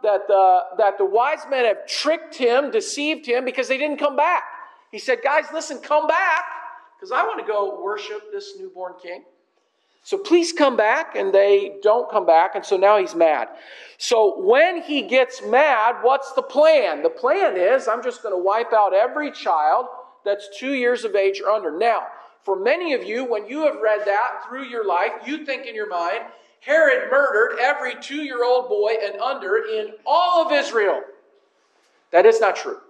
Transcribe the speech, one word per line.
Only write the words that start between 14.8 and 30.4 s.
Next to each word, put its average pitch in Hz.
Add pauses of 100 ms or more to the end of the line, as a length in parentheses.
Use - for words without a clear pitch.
he 285
gets 247
mad, 233
what's 269
the -
plan? 262
The 165
plan 277
is, 226
"I'm 226
just 240
gonna 196
wipe 214
out 208
every 254
child 180 (360)
that's 202 (120)
two 269
years 240
of 208
age 196
or 190
under." 202
Now, 202 (360)
for 196
many 294
of 202
you, 226
when 208
you 294
have 208
read 214
that 214
through 262
your 233
life, 185 (140)
you 294
think 247
in 233
your 214
mind, 202 (360)
"Herod 285
murdered 240
every 262
two-year-old 247
boy 208
and 202
under 220
in 214 (100)
all 339